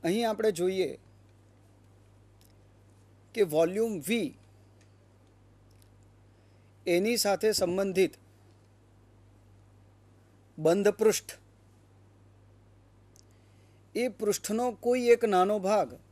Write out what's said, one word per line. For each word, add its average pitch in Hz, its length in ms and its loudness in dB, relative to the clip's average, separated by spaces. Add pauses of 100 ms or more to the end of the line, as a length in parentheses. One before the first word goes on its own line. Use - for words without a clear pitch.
અહીં 214 240 -2
આપણે 214 260 -2
જોઈએ 180 380 -2 (2500)
કે 226 120 2
વોલ્યુમ 180 560 0
વી, 196 260 -2 (2500)
એની 196 320 0
સાથે 202 340 0
સંબંધિત 190 640 -2 (2500)
બંધ 190 380 2
પૃષ્ઠ, - 360 0 (2500)
એ 226 160 -2
પૃષ્ઠનો 208 560 -4 (140)
કોઈ 240 300 2
એક 233 160 6
નાનો 202 340 2
ભાગ 190 300 0 (220)